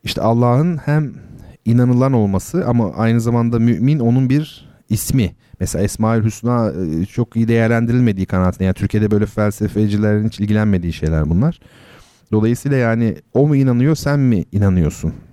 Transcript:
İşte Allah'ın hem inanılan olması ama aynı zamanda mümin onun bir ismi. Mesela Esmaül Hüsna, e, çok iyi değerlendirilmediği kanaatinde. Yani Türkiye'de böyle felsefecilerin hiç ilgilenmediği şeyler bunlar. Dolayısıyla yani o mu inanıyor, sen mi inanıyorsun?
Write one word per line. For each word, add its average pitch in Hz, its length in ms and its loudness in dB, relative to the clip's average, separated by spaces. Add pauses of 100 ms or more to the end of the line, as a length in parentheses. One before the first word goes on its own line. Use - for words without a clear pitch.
İşte - 180 -6
Allah'ın 120 560 2
hem 147 360 -2 (520)
inanılan 123 480 2
olması 104 540 0
ama 117 240 0
aynı 113 300 0
zamanda 117 380 0
mümin 120 400 2
onun 123 300 2
bir 147 400 -4 (200)
ismi. 107 460 -2 (240)
Mesela 92 240 -2
Esmaül 110 400 0
Hüsna, 113 480 -2
e, 82 340 -4
çok - 300 -6
iyi 113 120 0
değerlendirilmediği 117 800 2
kanaatinde. 92 380 -2
Yani 92 100 0
Türkiye'de 104 380 -2
böyle 104 140 2
felsefecilerin 104 1000 -2
hiç 113 120 -8
ilgilenmediği 101 540 0
şeyler 78 360 -2
bunlar. 110 300 0 (720)
Dolayısıyla 120 460 0
yani 113 380 0 (180)
o 143 140 2
mu 151 80 2
inanıyor, 135 400 2
sen 143 240 -2
mi 120 320 2
inanıyorsun? 90 600 0 (200)